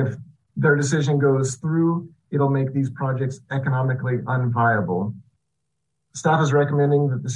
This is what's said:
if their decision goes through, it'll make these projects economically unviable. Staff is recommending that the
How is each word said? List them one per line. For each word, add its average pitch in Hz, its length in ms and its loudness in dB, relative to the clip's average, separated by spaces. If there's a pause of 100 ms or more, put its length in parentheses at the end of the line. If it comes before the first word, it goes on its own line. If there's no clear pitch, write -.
if 123 60 0 (480)
their 147 200 4
decision 143 420 0
goes 135 440 2
through, 165 460 0 (220)
it'll 139 280 0
make 135 140 -2
these 135 180 -2
projects 131 460 -4 (220)
economically 131 600 -2
unviable. 117 840 0 (1120)
Staff 156 320 2
is 135 60 2
recommending 143 580 2
that 127 140 -4
the - 120 -6